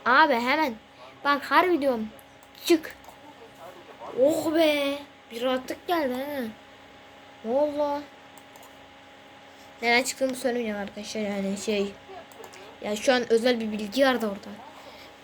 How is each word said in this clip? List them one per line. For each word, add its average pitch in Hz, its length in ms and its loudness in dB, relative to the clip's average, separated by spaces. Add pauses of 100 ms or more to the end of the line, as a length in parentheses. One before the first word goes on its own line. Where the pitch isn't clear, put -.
Abi 277 300 6
hemen. 254 400 0 (500)
Bak 277 260 0
her 349 200 6
videom. 262 380 0 (560)
Çık. - 320 2 (1300)
Oh 311 320 2
be. 294 400 4 (360)
Bir 226 120 -8
rahatlık 254 440 -4
geldi 302 280 0
ha. 277 260 -6 (1040)
Valla. 285 580 0 (1800)
Neden 240 200 4
çıktığımı 262 320 -2
söylemeyeceğim 233 460 -2
arkadaşlar. 208 400 -8
Yani 196 360 -2
şey. 202 360 -2 (880)
Ya 208 140 -4
şu 254 160 2
an 240 200 2
özel 226 280 2
bir 214 120 -4
bilgi 214 320 0
vardı 240 220 2
orada. 202 240 -8 (720)